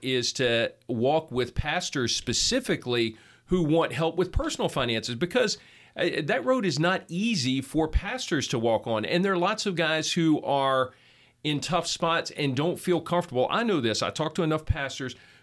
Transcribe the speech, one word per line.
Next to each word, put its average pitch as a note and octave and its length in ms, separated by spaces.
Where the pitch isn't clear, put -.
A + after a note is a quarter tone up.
is B2+ 320
to A#2 380
walk C3+ 420
with B2 240
pastors D3+ 640
specifically B2 1000
who F3+ 160
want D#3 300
help E3 240
with F3+ 160
personal C4+ 360
finances, A#2+ 460
because, F3+ 420
uh, E3+ 120
that E3 200
road B3+ 220
is C#3+ 140
not F3 280
easy D#3+ 540
for D#3 260
pastors F#3+ 600
to C3 100
walk A2+ 300
on. A2 160
And F3 200
there G3 80
are F3 60
lots G3+ 260
of F#3+ 120
guys D#3 360
who D#3+ 300
are C3+ 500
in D3 160
tough E3+ 260
spots - 460
and C#3 240
don't D#3 220
feel E3+ 220
comfortable. E3 500
I G#3+ 120
know G3+ 180
this. A2+ 220
I F#2+ 80
talk D#3 240
to F3+ 80
enough D#3 240
pastors C3+ 480